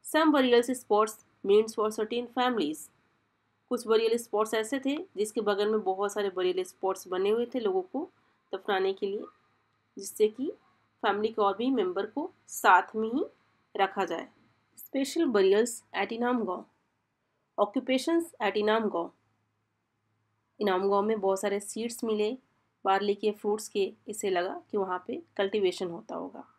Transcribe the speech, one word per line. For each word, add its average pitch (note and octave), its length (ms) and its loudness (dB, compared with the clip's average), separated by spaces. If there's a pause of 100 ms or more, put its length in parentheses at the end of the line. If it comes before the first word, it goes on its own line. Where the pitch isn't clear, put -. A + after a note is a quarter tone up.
(160)
Some D#4+ 200 6
burials B3 480 4
spots G#3+ 420 0 (200)
means A3 340 4
for G#3+ 200 -2
certain A#3+ 280 -4 (100)
families। B3 540 -2 (760)
कुछ A3 180 -4
बरियल A3+ 300 4
स्पॉट्स G#3+ 360 -2
ऐसे A3 260 -2
थे C#4 180 -2 (200)
जिसके G#3+ 240 -2
बगल G#3 280 0
में G#3+ 120 2
बहुत F#3+ 320 -2
सारे G3+ 160 -2
बरियल F#3 340 0
स्पॉट्स F#3 440 -4
बने F#3 220 0
हुए A#3 160 0
थे A#3+ 140 -6
लोगों F#3+ 220 0
को C4 280 -8 (460)
दफनाने G3 380 0
के G3+ 120 -4
लिए, G3+ 200 -6 (720)
जिससे G#3 300 0
कि B3+ 240 -4 (500)
फैमिली G#3 260 0
के A3+ 140 -2
और G3 160 2
भी B3 140 0
मेंबर G3 340 0
को D#4 260 -8 (160)
साथ F#3+ 360 4 (120)
में A3 140 -2
ही C4+ 160 -2 (520)
रखा G3 280 0
जाए। E3 240 -8 (480)
Special C#4 540 -2
burials G#3 520 4 (140)
at G3 140 -4
इनाम A#3+ 320 0
गांव। F3+ 220 -6 (960)
Occupations C4 640 0 (180)
at G3 100 0
इनाम G#3+ 380 2
गांव। F3 220 -4 (1500)
इनाम G3 300 2
गांव G3+ 120 4
में G#3+ 180 0
बहुत F#3+ 220 0
सारे G3+ 180 -2
सीड्स A3+ 440 -8
मिले A3 340 -2 (480)
बार्ली G3+ 300 2
के, G#3 160 0
फ्रूट्स G#3 380 -4
के, G3 240 -2 (140)
इससे G#3 220 -6
लगा F#3 320 -2 (100)
कि G#3+ 60 -2
वहाँ F3+ 300 -2
पे D4 160 -8 (140)
कल्टीवेशन G3 500 0
होता E3+ 280 -10
होगा। E3+ 320 -12 (120)